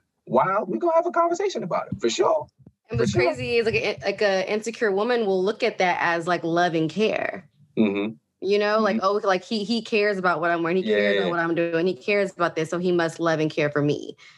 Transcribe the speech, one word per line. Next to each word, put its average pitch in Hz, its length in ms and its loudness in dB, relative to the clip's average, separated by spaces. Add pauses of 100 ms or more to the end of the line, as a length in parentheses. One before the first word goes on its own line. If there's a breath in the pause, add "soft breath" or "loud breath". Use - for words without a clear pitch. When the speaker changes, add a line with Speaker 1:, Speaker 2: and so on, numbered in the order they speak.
(280)
Speaker 1:
wild, 180 420 0
we 220 100 -2
gonna 330 160 2
have 330 100 4
a 349 60 -4
conversation 339 520 0
about 175 300 -4
it, 196 80 -8
for - 80 2
sure. - 380 0 (420)
Speaker 2:
And - 100 -4
Speaker 1:
For - 40 2
Speaker 2:
what's - 80 2
Speaker 1:
sure. 349 100 2
Speaker 2:
crazy 247 360 0
is, 226 80 2
like, 214 100 2
a, 202 280 -2
like, 196 180 -2
a 190 300 2
insecure 220 400 -2
woman 226 340 0
will 190 160 2
look 214 220 -2
at 214 140 0
that 180 240 2
as, 170 260 0
like, 170 160 0
love 170 320 2
and 160 140 2
care. - 600 -2 (280)
Speaker 1:
Mm-hmm. 101 380 0 (280)
Speaker 2:
You 202 140 2
know, 208 220 2
like, 220 180 2
Speaker 1:
Mm-hmm. 190 80 0
Speaker 2:
"Oh, 202 220 0
like, 185 160 2
he, 214 200 -4
he 220 200 -2
cares 208 340 0
about 175 240 0
what 170 80 0
I'm 170 140 0
wearing. 170 140 0
He 185 60 0
cares 208 300 2
Speaker 1:
Yeah. 196 80 2
Speaker 2:
about 185 80 0
what 170 100 -2
I'm 165 140 0
doing. 170 320 0
He 185 80 0
cares 202 380 -2
about 170 240 -2
this, 156 160 -4
so 175 80 -2
he 180 120 0
must 170 280 0
love 165 200 2
and 156 120 0
care 147 180 0
for 147 140 0
me." - 340 -2 (200 loud breath)